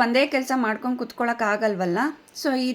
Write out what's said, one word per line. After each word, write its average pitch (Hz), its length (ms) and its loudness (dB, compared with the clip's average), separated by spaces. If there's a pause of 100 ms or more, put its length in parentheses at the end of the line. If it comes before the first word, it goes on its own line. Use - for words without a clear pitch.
ಒಂದೇ 240 200 4 (120)
ಕೆಲಸ 262 180 0 (120)
ಮಾಡ್ಕೊಂಡು 247 380 -2
ಕುತ್ಕೊಳಕ್ಕಾಗಲ್ವಲ್ಲ, 214 960 0 (400)
so 311 100 -2 (200)
ಈ - 60 0